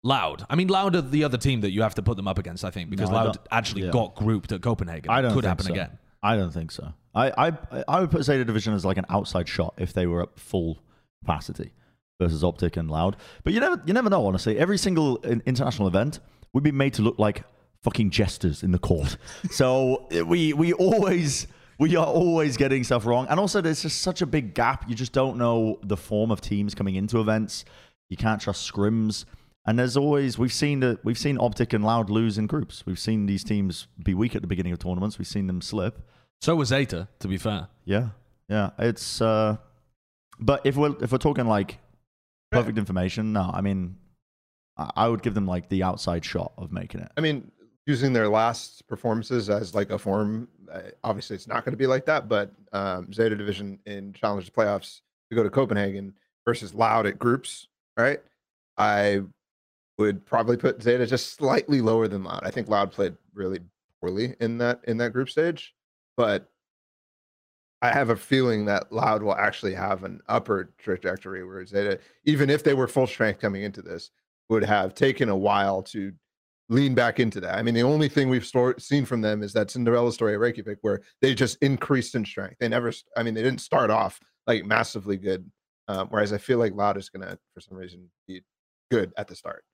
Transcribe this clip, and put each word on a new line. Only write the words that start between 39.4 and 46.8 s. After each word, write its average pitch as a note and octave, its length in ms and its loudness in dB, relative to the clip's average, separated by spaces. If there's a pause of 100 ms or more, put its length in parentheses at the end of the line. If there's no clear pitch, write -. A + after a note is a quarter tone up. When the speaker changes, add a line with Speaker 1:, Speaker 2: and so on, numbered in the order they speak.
Speaker 2:
but C3+ 260 2
if C3+ 100 4
we're, D3 260 2
if A#2 100 -2
we're B2+ 60 2
talking, C#3 300 2
like, G#2 320 0 (720)
Speaker 3:
Yeah. B2+ 80 4
Speaker 2:
perfect A2 180 -2
information, G2 560 -2
no, F#2+ 180 0
I F#2 100 -4
mean, F#2+ 340 -2 (840)
I, - 200 -8
I A2 100 2
would A2+ 160 -2
give A#2 100 -2
them, G2+ 140 0
like, F2+ 220 -4
the F#2+ 120 0
outside F2+ 420 -2
shot - 360 -6
of E2+ 120 -12
making F2 300 -10